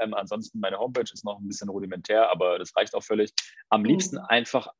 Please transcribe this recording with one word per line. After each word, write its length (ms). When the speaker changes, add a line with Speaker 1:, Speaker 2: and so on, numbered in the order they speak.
Speaker 1:
Ähm, 120
ansonsten 460
meine 180
Homepage 260
ist 200
noch 160
ein 80
bisschen 220
rudimentär, 600
aber 300
das 160
reicht 200
auch 80
völlig. 280
Am 140
Speaker 2:
Mhm. 40
Speaker 1:
liebsten 300
einfach 500